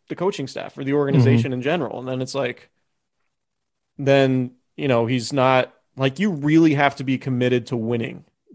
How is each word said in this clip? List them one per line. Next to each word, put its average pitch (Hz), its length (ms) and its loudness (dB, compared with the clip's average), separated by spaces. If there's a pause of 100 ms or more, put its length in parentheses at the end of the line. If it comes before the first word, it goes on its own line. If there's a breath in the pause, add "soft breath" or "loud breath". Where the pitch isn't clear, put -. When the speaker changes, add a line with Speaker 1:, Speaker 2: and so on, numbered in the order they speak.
Speaker 1:
the 151 80 -10
coaching 175 320 -4
staff - 300 -12
or 139 60 -10
the 135 100 -2
organization 131 580 2
Speaker 2:
Mm-hmm. - 20 -6
Speaker 1:
in 127 80 -6
general. 143 380 -2
And 127 80 -12
then 131 140 -4
it's 131 140 -8
like, 127 340 -6 (1300)
then, 135 540 2 (260)
you 151 100 -4
know, 117 180 2
he's 117 280 -4
not, 131 400 2 (240)
like, 135 220 -2
you 202 120 0
really 156 440 4
have 143 220 2
to 143 60 -8
be 131 140 -2
committed 123 500 -2
to 127 100 -6
winning, 113 480 -6 (300)